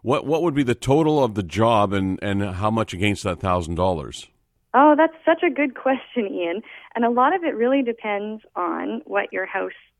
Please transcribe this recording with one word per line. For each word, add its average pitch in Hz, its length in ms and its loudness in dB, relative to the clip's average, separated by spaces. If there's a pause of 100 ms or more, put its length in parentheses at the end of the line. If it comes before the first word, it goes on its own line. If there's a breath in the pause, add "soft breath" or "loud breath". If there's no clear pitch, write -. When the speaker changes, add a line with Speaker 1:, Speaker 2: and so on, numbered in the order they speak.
Speaker 1:
what, 127 240 -2
what 151 160 0
would 165 120 0
be 143 80 2
the 120 120 2
total 151 500 2
of 107 120 -2
the 104 60 0
job 101 520 2
and, 95 280 0
and 101 220 -2
how 98 260 -2
much 110 220 -2
against 98 320 -2
that 90 160 -4
thousand 90 360 -2
dollars? 82 520 -4 (460)
Speaker 2:
Oh, 294 200 8
that's 320 200 2 (100)
such 330 180 2
a 349 60 0
good 269 260 -2
question, 254 520 -4
Ian. 180 340 -6 (340 loud breath)
And 233 80 -2
a 233 60 2
lot 254 260 2
of 359 100 -4
it 294 100 -2
really 247 260 0
depends 214 640 -6 (140)
on 180 500 -6
what 196 260 -4
your 190 140 -6
house 190 260 -6 (280)